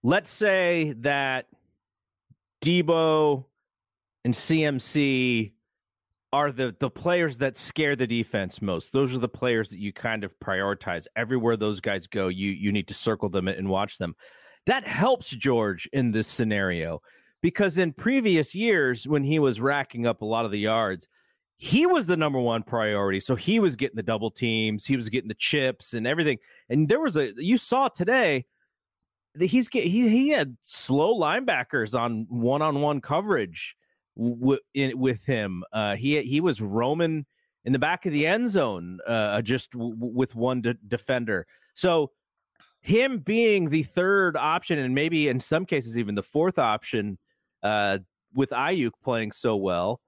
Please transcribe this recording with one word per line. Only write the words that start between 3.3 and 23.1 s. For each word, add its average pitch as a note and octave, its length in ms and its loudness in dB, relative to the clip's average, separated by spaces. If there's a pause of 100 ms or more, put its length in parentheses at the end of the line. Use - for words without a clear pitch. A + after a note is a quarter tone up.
and A#2+ 120 0
C D#3+ 280 2
M C#3+ 160 0
C B2+ 760 0 (800)
are C#3+ 180 2
the, B2 280 -2
the C#3 100 0
players E3+ 500 0
that C3+ 180 -2
scare D3 380 0
the B2 120 0
defense A2 540 -2
most. F#2 320 -4
Those C3+ 200 2
are C3 60 -2
the A#2 80 -2
players A2+ 440 -2
that F#2 80 -16
you G2+ 120 -6
kind A2 320 -6
of - 160 -12
prioritize. G2 680 -4 (100)
Everywhere A#2 420 0
those G#2 240 -2
guys G2 260 -4
go, F#2+ 220 -2
you, F#2+ 220 -4
you G2 200 -2
need G2+ 160 -2
to - 60 -10
circle A2 340 -2
them F#2 220 -2
and F#2+ 180 -6
watch F#2+ 300 -2
them. E2+ 180 -6 (500)
That C4 220 0
helps B3 440 0
George A2+ 600 0
in B2+ 200 0
this A2 160 0
scenario, F2+ 720 -2 (400)
because F3 360 0
in F3+ 140 2
previous G#3+ 640 0
years, D#3+ 520 0
when D3 160 2
he D#3 160 2
was C3 200 2
racking C3 460 -2
up A#2 160 -2
a G#2+ 40 -8
lot A2+ 200 0
of G#2 60 -4
the G#2 80 -2
yards, G#2+ 480 0 (500)
he C#4+ 280 2
was E4 220 4
the F3 100 2
number D3 220 0
one A#2 240 0
priority. G2+ 560 0